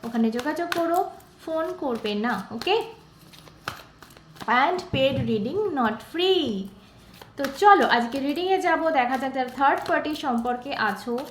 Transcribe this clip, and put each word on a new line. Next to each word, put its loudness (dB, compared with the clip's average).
ওখানে 2
যোগাযোগ -4
করো, 0
ফোন -4
করবে -2
না, -2
ওকে? 0
And 2
paid 2
reading -2
not -2
free। 0
তো -6
চলো 8
আজকে 2
রিডিংয়ে 0
যাবো। 2
দেখা 2
যাক, -4
যারা -2
থার্ড 2
পার্টি 0
সম্পর্কে -2
আছো -2